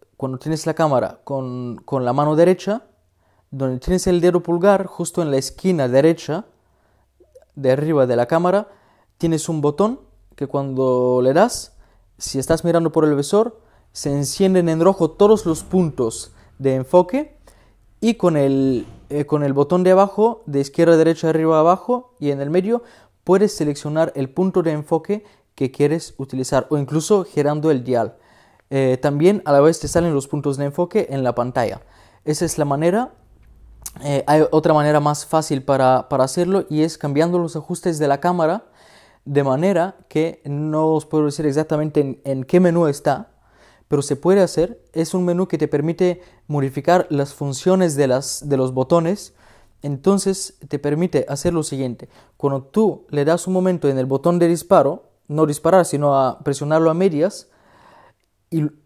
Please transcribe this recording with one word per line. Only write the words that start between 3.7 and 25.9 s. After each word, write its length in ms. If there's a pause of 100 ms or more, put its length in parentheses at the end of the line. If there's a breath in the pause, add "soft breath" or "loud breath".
tienes 280
el 140
dedo 200
pulgar, 460
justo 340
en 80
la 80
esquina 500
derecha 580 (1080)
de 160
arriba 360
de 80
la 100
cámara, 440 (500 soft breath)
tienes 280
un 140
botón 380 (360)
que 120
cuando 760
le 120
das, 440 (400)
si 220
estás 240
mirando 280
por 140
el 80
visor, 480 (300 soft breath)
se 200
encienden 580
en 120
rojo 300
todos 340
los 180
puntos 680 (260 soft breath)
de 180
enfoque 640 (640 soft breath)
y 140
con 220
el, 480 (240)
eh, 160
con 180
el 100
botón 300
de 80
abajo, 540
de 140
izquierda 340
a 40
derecha, 320
arriba 280
a 40
abajo 580
y 120
en 100
el 80
medio, 340 (400 loud breath)
puedes 320
seleccionar 600
el 140
punto 320
de 100
enfoque 520 (320 soft breath)
que 160
quieres 460